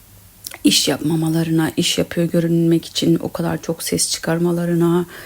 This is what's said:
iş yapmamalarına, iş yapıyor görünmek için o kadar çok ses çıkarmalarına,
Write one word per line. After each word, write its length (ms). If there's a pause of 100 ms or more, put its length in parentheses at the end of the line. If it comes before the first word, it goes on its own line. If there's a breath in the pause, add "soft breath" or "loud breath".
(640)
iş 240
yapmamalarına, 880
iş 220
yapıyor 320
görünmek 540
için 380
o 100
kadar 300
çok 200
ses 280
çıkarmalarına, 960 (200 loud breath)